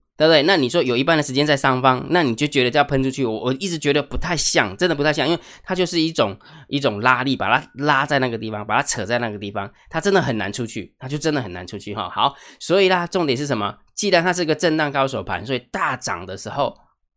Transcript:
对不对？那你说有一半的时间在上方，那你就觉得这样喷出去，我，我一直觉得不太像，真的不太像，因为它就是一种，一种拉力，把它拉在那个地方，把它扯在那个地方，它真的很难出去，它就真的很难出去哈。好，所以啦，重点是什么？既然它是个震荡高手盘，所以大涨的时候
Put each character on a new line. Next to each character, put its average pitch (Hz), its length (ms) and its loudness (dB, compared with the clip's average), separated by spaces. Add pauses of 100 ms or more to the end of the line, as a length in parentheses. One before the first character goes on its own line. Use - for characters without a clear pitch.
(160)
对 156 120 4
不 165 40 6
对？ 147 120 6
那 185 120 4
你 135 120 2
说 165 120 2
有 127 160 0
一 131 60 2
半 165 140 2
的 151 60 2
时 139 100 -6
间 139 120 2
在 151 120 2
上 131 260 2
方， 131 280 2
那 175 120 4
你 127 100 2
就 113 140 0
觉 143 160 2
得 123 80 2
这 147 80 2
样 - 80 4
喷 135 160 0
出 131 80 0
去， 131 140 -2
我， 110 220 -2
我 127 80 0
一 170 140 -6
直 170 80 -2
觉 147 160 0
得 147 80 2
不 - 160 -6
太 170 200 -2
像， 110 400 0
真 180 120 2
的 165 60 0
不 139 80 -2
太 151 100 2
像， 147 140 0
因 165 80 2
为 - 60 -2 (240)
它 185 100 -6
就 180 100 0
是 170 160 0
一 160 120 0
种， 101 240 0 (320)
一 139 100 -2
种 113 220 0
拉 123 240 4
力， 135 100 0
把 110 240 2
它 - 160 -10
拉 143 320 0
在 143 140 2
那 127 80 2
个 113 100 -6
地 110 140 -8
方， 104 120 -8
把 107 120 -2
它 131 80 2
扯 - 200 -4
在 117 140 0
那 120 120 -4
个 104 80 -8
地 101 120 -10
方， 98 180 -6 (220)
它 160 100 -4
真 196 140 2
的 180 80 4
很 123 160 -2
难 98 140 -4
出 123 120 -6
去， 107 360 -10
它 131 80 -12
就 147 100 -4
真 151 160 -2
的 135 80 -2
很 95 100 -12
难 90 140 -12
出 107 100 -12
去 101 200 -12
哈。 95 120 -6
好， - 280 0 (240)
所 185 200 2
以 190 80 6
啦， 180 160 2
重 175 220 -2
点 127 100 0
是 143 120 -4
什 127 100 0
么？ 101 180 -4 (200)
既 202 140 -2
然 175 120 4
它 180 100 2
是 175 120 -2
个 156 100 0
震 156 220 0
荡 151 160 0
高 135 160 0
手 107 160 -6
盘， 92 200 -6
所 127 120 -2
以 - 20 -4 (140)
大 139 240 -2
涨 92 280 -6
的 92 120 -10
时 107 120 -12
候 131 280 -4 (400)